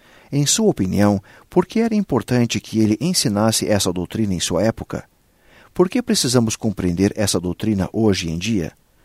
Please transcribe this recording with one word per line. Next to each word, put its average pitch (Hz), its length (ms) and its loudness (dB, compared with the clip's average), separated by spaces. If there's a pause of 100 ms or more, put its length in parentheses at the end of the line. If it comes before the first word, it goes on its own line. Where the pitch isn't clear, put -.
(320)
Em 143 120 2
sua 214 240 2
opinião, 101 540 2 (260)
por - 160 2
que - 140 -6
era 226 160 0
importante 123 680 0
que - 200 -4
ele 107 200 2
ensinasse 113 680 0
essa 101 240 0
doutrina 92 420 -4
em 82 60 -4
sua 82 200 -2
época? - 440 -4 (680)
Por 180 160 2
que 247 140 -2
precisamos 127 540 0
compreender 95 580 0
essa 101 240 0
doutrina 92 540 -2
hoje 95 360 2
em 82 80 -4
dia? 92 360 -4 (320)